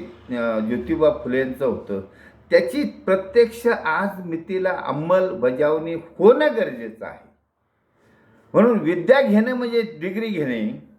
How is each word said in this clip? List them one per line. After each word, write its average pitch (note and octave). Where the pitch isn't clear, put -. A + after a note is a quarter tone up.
अ, A2+
ज्योतिबा D3
फुलेंचं C3
होतं G2+
त्याची C4
प्रत्यक्ष A3
आज F#3
मितीला F#3
अंमलबजावणी D#3
होणं B3
गरजेचं A#2
आहे. -
म्हणून G#3+
विद्या F3
घेणं A3
म्हणजे A#3
डिग्री F#3+
घेणे C3